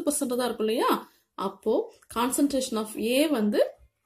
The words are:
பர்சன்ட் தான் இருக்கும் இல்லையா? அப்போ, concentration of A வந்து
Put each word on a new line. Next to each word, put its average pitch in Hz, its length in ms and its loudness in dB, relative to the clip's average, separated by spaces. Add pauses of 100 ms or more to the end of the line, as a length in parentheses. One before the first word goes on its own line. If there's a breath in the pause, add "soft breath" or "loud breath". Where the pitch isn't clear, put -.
பர்சன்ட் 247 320 -2
தான் 247 120 0
இருக்கும் 220 180 -2
இல்லையா? 320 240 2 (560 loud breath)
அப்போ, 214 260 -2 (420 loud breath)
concentration 254 680 0
of 208 80 -10 (240)
A 277 40 6 (200)
வந்து 214 220 2 (440)